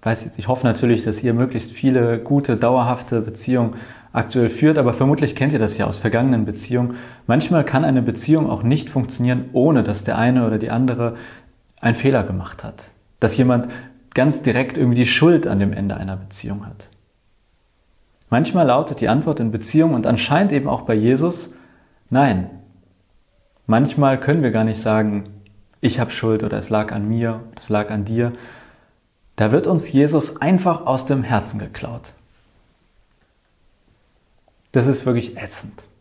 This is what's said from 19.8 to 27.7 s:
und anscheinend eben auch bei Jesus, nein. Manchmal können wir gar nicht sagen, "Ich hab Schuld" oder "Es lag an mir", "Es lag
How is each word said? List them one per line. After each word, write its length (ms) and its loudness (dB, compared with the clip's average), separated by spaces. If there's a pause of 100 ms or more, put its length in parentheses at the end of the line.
und 120 0
anscheinend 460 2
eben 160 0
auch 140 -2
bei 120 0
Jesus, 580 0 (560)
nein. 400 2 (1200)
Manchmal 500 2
können 240 0
wir 80 2
gar 140 0
nicht 160 -2
sagen, 480 0 (520)
"Ich 200 0
hab 100 -2
Schuld" 320 0
oder 160 -4
"Es 100 -8
lag 220 0
an 180 -4
mir", 320 -2 (160)
"Es 120 -20
lag 220 0